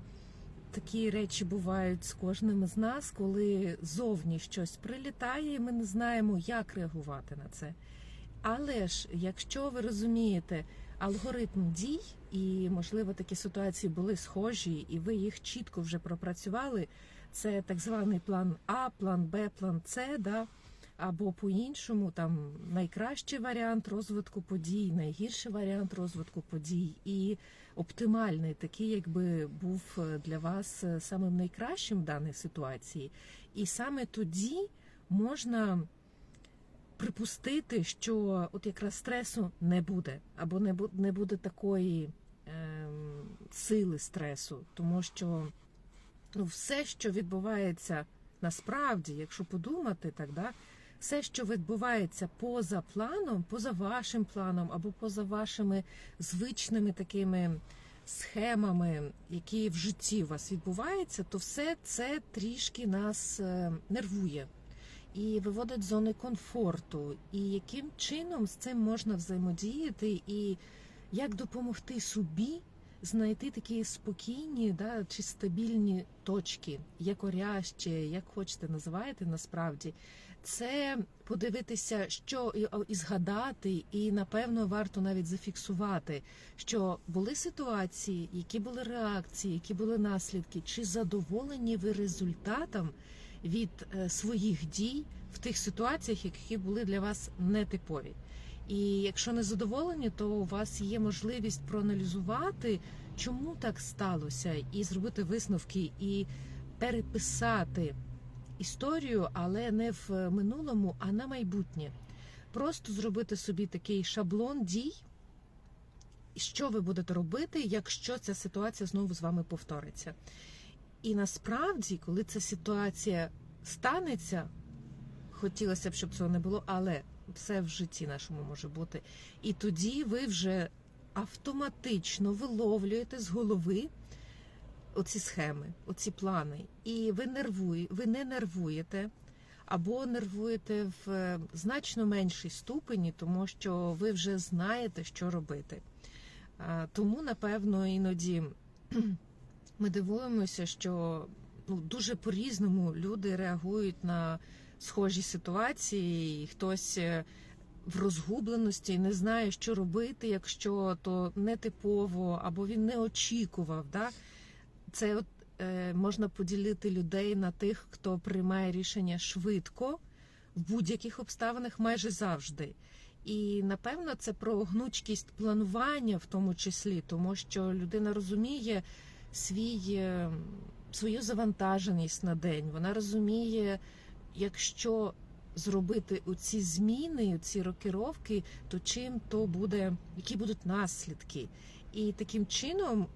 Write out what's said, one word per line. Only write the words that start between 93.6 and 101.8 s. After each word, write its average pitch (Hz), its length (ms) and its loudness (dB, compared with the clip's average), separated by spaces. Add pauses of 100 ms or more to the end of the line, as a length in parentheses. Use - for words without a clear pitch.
е, 185 140 0
своїх 208 560 2
дій 233 400 0 (280)
в - 40 -10
тих - 200 -2
ситуаціях, 233 680 0
які 202 320 -4
були 202 280 0
для 196 140 2
вас 202 300 -2 (100)
нетипові. 180 720 2 (540)
І 202 340 4
якщо 196 320 0
не 233 100 2
задоволені, 240 640 0
то 208 200 0
у 208 160 2
вас 202 360 -2
є 202 180 0
можливість 214 640 0
проаналізувати, 202 1120 2 (360)